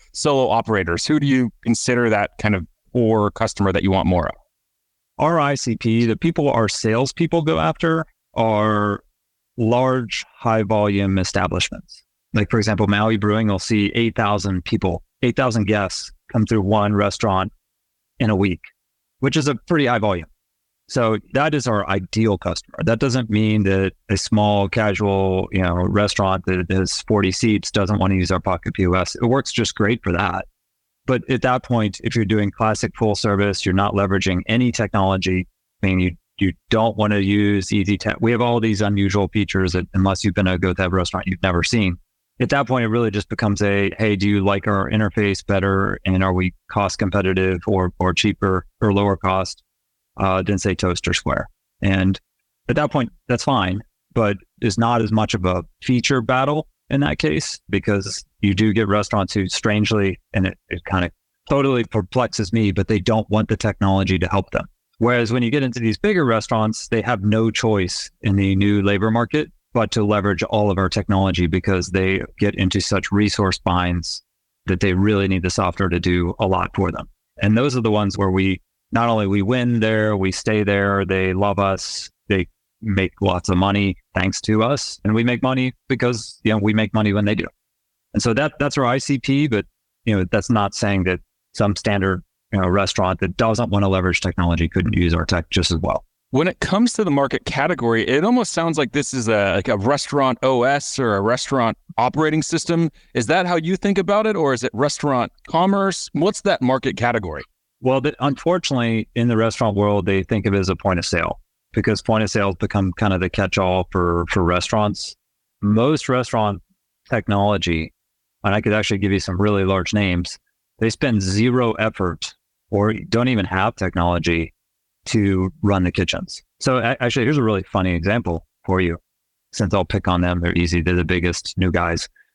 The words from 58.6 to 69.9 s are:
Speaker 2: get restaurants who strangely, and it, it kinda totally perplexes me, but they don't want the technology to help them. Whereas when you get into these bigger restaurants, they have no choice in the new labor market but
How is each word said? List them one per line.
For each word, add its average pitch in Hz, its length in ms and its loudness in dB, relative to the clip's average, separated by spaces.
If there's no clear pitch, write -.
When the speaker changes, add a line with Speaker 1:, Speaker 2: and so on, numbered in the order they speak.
Speaker 2:
get 101 160 2
restaurants 101 460 -2
who 98 140 0
strangely, 104 720 0
and 95 120 0
it, 92 140 -6
it 87 160 -8
kinda 90 240 -2
totally 139 360 0
perplexes 110 680 -2
me, 110 180 2
but 92 160 -2
they 107 120 0
don't 110 320 0
want 107 180 2
the 107 80 0
technology 95 640 0
to 87 80 0
help 95 240 -4
them. - 160 -4
Whereas 117 340 0
when 127 80 0
you 117 80 0
get 139 140 0
into 123 160 -4
these 110 180 0
bigger 196 260 0
restaurants, 110 640 0
they 113 120 0
have 107 220 -2
no 110 260 2
choice 101 600 0
in 101 140 0
the 98 200 2
new 101 280 4
labor 101 260 2
market 117 420 -2
but 110 180 0